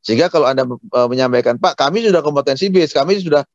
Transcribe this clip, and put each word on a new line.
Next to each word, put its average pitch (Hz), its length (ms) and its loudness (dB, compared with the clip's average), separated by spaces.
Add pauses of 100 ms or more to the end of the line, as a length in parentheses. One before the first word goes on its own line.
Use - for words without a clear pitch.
Sehingga 135 240 0
kalau 151 160 2
Anda, 131 240 0
eh, 123 400 -2
menyampaikan, 123 480 0
"Pak, 170 240 -2
kami 185 240 0
sudah 175 160 2
kompetensi 143 480 -2
base, 180 240 2
kami 165 240 0
sudah 156 240 0 (140)